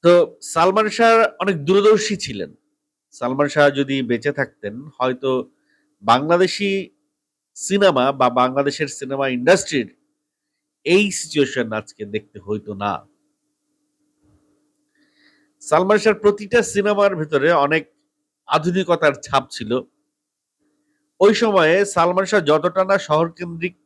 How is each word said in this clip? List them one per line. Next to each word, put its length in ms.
তো 400
সালমান 480
শাহ 360
অনেক 260
দূরদর্শী 500
ছিলেন। 400
সালমান 360
শাহ 160
যদি 260
বেঁচে 300
থাকতেন, 360
হয়তো 340
বাংলাদেশি 680
সিনেমা 540
বা 180
বাংলাদেশের 600
সিনেমা 300
ইন্ডাস্ট্রির 580
এই 260
সিচুয়েশন 600
আজকে 340
দেখতে 340
হইতো 340
না। 200
সালমান 360
শাহর 260
প্রতিটা 400
সিনেমার 520
ভিতরে 340
অনেক 180
আধুনিকতার 680
ছাপ 260
ছিল। 200
ওই 140
সময়ে 420
সালমান 400
শাহ 240
যতটা 340
না 120
শহর 200
কেন্দ্রিক 380